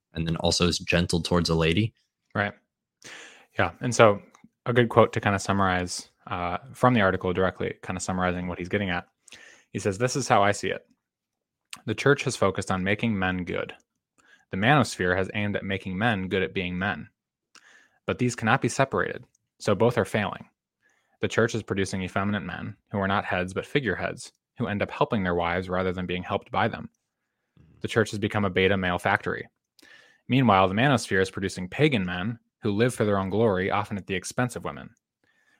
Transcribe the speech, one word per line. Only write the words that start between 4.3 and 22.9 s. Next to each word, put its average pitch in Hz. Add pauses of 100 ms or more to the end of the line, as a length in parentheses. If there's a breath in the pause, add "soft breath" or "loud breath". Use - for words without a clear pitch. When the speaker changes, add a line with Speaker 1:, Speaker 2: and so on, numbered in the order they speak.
Speaker 2:
a 127
good 120
quote 113
to 113
kind 104
of 95
summarize, 92 (200)
uh, 87 (160)
from 127
the 110
article 92
directly, 92
kind 92
of -
summarizing 90
what 87
he's 90
getting 101
at. 87 (680 soft breath)
He 113
says, 98
"This 127
is 131
how 110
I 101
see 95
it. - (960)
The 113
church 139
has 123
focused 98
on 92
making 104
men 92
good. 92 (760 soft breath)
The -
manosphere 104
has 95
aimed 104
at -
making 95
men 101
good 95
at 95
being 90
men. 95 (960 soft breath)
But 98
these 123
cannot 113
be 127
separated, - (340)
so 107
both 113
are 101
failing. - (720)
The 104
church 113
is 110
producing 95
effeminate 98
men 90 (140)